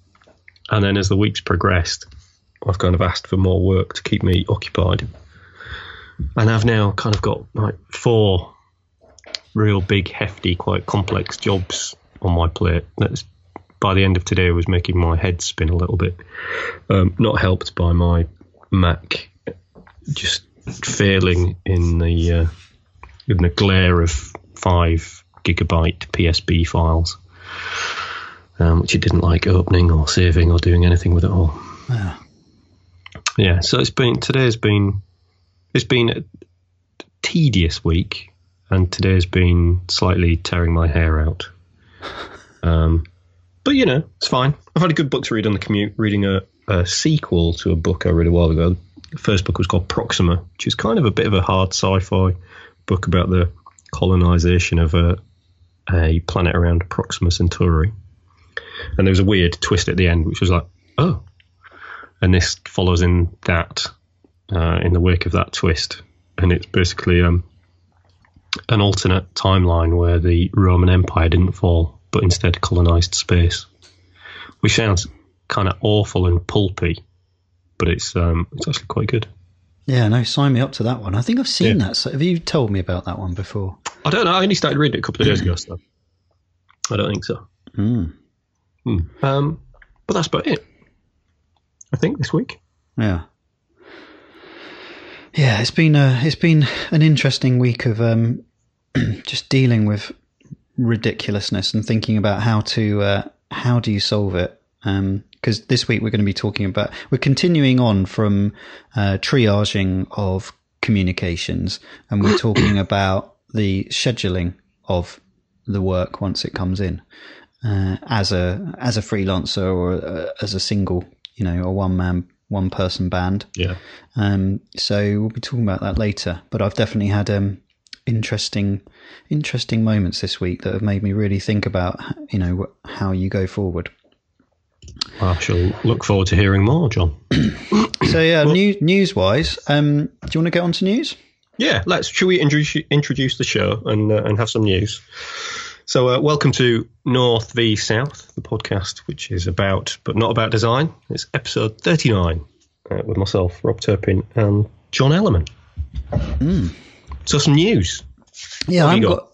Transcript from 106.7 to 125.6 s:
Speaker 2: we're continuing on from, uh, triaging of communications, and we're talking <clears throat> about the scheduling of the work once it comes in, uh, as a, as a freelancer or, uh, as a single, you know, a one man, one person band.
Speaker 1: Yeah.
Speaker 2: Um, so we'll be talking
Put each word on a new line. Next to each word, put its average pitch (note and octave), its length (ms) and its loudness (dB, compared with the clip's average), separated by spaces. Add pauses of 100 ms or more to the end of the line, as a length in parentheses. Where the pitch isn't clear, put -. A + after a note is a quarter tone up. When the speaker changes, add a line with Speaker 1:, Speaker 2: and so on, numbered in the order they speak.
Speaker 2:
we're B2+ 80 0
continuing C#3 640 2
on G2+ 260 2
from, G2+ 460 0 (420)
uh, G2 260 0
triaging G2+ 920 0
of F#2+ 400 -4 (300)
communications, F2+ 1000 -2 (300)
and G2+ 120 0
we're G#2 160 2
talking G#2 400 0
<clears throat> F#2+ 80 -2
about G2 480 0 (180)
the G2 380 -2
scheduling F2+ 640 -2 (340)
of - 320 -4 (460)
the G2 140 -4
work F#2 400 -2
once F#2+ 240 -4
it - 100 -10
comes F#2 260 -4
in, F2 220 -6 (640)
uh, F#2+ 320 -2 (100)
as G#2 240 -2
a, F2+ 480 -4
as B2 180 -2
a G#2+ 60 -2
freelancer F#2+ 640 -4 (100)
or, F2+ 200 -2
uh, E2+ 320 -8 (160)
as G2+ 120 -6
a F#2+ 60 -4
single, F#2 440 -2 (300)
you A2 100 -6
know, F2+ 200 -2
a F#2 80 -4
one F#2+ 240 -2
man, F2+ 320 -2 (200)
one F#2+ 200 -2
person F#2 400 -4
band. F#2 380 -4 (100)
Speaker 1:
Yeah. F#2 200 -4 (400)
Speaker 2:
Um, G2 440 0 (160)
so G#2 440 -2
we'll A2 100 -2
be A#2 100 -10
talking A#2+ 220 -4